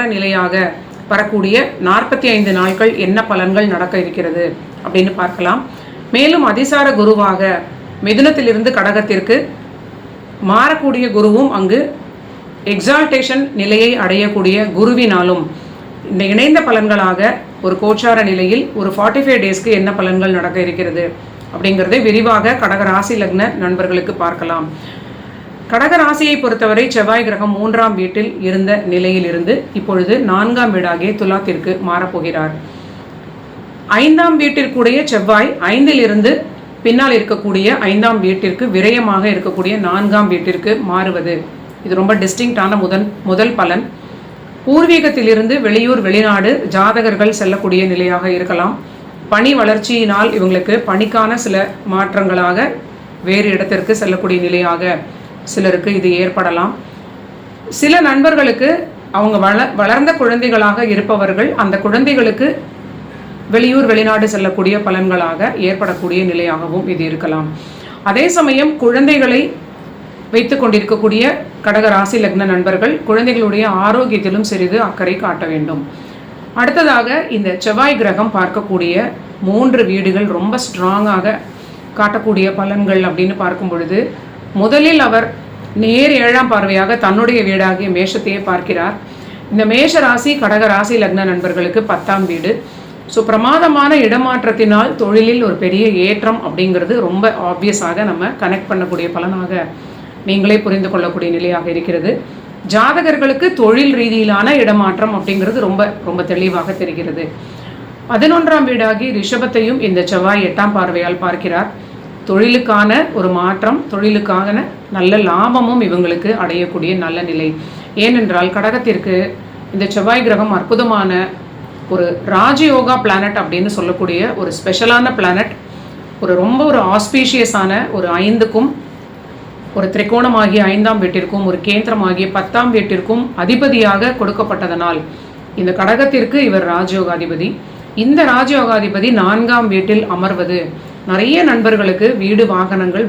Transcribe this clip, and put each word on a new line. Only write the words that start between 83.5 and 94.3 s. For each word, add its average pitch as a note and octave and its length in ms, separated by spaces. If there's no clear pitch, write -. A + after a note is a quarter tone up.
பொழுது, E3+ 280
முதலில் D4 440
அவர் A3+ 220
நேர் B3+ 300
ஏழாம் B3 300
பார்வையாக G3 520
தன்னுடைய A3+ 340
வீடாகிய F#3+ 460
மேஷத்தையே G3 540
பார்க்கிறார். F3+ 480
இந்த G#3+ 200
மேஷ C4+ 220
ராசி, B3 340
கடக G#3+ 320
ராசி G#3 300
லக்ன F#3+ 280
நண்பர்களுக்கு F3 600
பத்தாம் F#3+ 400
வீடு. E3+ 200
So, A3+ 160
பிரமாதமான C#4+ 640
இடமாற்றத்தினால் A3+ 840